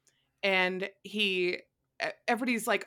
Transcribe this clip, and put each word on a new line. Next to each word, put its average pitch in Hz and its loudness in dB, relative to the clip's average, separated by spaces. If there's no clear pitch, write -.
And 185 0
he 190 0
e-, - -2
everybody's 233 0
like, 202 0